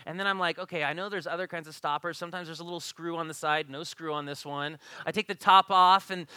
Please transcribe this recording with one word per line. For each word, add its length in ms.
And 140
then 80
I'm 100
like, 220
"Okay, 240
I 100
know 160
there's 160
other 220
kinds 200
of 60
stoppers. 460
Sometimes 280
there's 120
a 40
little 160
screw 380
on 100
the 60
side, 340
no 160
screw 300
on 140
this 180
one." 320
I 40
take 160
the 60
top 380
off, 400
and 260